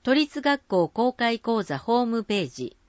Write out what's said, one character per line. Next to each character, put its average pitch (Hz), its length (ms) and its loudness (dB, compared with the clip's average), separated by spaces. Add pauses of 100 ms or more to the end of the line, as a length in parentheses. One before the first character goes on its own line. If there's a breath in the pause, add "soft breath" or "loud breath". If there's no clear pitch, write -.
都 254 120 2
立 294 280 0
学 285 240 0
校 180 240 2
公 247 240 0
開 233 260 -2
講 226 220 0
座 151 160 -4
ホ 233 260 0
ー - 20 0
ム 226 180 -2
ペ 202 200 -2
ー 131 60 -6
ジ、 - 280 -12 (100)